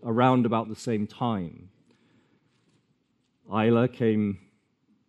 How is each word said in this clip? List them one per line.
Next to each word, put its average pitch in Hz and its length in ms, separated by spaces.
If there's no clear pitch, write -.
around 123 400
about 113 240
the 107 80
same 107 300
time. 98 640
Isla 117 400
came 107 520